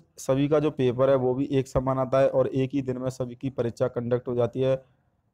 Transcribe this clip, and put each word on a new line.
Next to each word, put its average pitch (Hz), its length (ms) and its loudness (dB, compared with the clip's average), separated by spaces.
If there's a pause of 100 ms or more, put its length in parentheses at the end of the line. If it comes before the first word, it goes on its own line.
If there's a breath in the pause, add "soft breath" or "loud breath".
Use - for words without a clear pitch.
(200)
सभी 139 280 0
का 151 120 2
जो 151 140 0
paper 127 360 2
है 139 80 4
वो 127 160 0
भी 135 200 -2
एक 131 160 0
समान 131 300 0
आता 131 200 2
है 135 100 4
और 131 200 2
एक 131 240 0
ही 143 100 0
दिन 127 140 -4
में 127 140 -4
सभी 123 240 -8
की 135 160 -8
परीक्षा 120 380 -2
conduct 120 380 -2
हो 120 80 -4
जाती 120 260 0
है, 131 140 2 (580 soft breath)